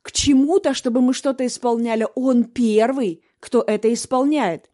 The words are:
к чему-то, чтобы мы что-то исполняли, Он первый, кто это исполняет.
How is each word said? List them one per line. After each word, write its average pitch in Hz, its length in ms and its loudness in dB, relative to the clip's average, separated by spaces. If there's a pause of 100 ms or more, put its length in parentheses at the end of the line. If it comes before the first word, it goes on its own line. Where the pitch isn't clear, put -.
к - 100 -18
чему-то, 285 640 2
чтобы 247 260 -2
мы 254 140 2
что-то 269 320 -4
исполняли, 233 680 -2
Он 254 280 2
первый, 226 800 0 (180)
кто - 220 -2
это 214 320 0
исполняет. 254 800 -2